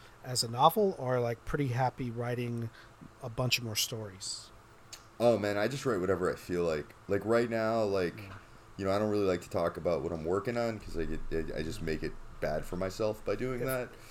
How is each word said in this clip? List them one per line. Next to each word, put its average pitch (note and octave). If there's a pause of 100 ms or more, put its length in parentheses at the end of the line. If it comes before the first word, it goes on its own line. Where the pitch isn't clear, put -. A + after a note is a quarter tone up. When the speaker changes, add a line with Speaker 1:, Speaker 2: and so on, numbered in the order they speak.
(240)
Speaker 1:
as B2
a A#2+
novel, D#3+
or, B2+
like, A#2
pretty C#3+
happy B2
writing A#2+ (540)
a B2
bunch B2
of A#2+
more G#2+
stories? G2+ (720)
Speaker 2:
Oh, A2+
man, G2+
I G#2+
just C#3
write G#2+
whatever F2+
I -
feel F2
like. D#2 (140)
Like, G2
right A#2
now, A2+
like, F#2+
Speaker 1:
Yeah. G2 (420)
Speaker 2:
you F#2+
know, F#2+
I G2+
don't G#2+
really G#2
like F2+
to -
talk E2+
about E2
what E2+
I'm D#2+
working G2+
on A#2
'cause -
I E2
get, D#2 (120)
I, D#2
I D#2+
just D#2+
make D#2+
it D2+ (280)
bad D#2
for F2+
myself G#2
by G2+
doing B2
Speaker 1:
If B2
Speaker 2:
that. B2+ (220)